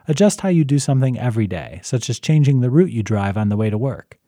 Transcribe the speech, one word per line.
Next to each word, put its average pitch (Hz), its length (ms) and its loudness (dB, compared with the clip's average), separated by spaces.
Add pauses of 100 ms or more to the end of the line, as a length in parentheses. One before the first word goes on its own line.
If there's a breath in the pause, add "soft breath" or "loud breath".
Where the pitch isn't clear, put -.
Adjust 190 320 2
how 196 80 -4
you 170 160 4
do 143 140 2
something 131 400 0
every 113 280 -2
day, 90 360 -8
such - 280 -4
as 117 80 -6
changing 143 420 2
the 123 100 0
route 160 200 4
you 113 120 -2
drive 101 340 -2
on 107 120 0
the 101 80 0
way 107 140 0
to 104 80 -2
work. 123 500 -8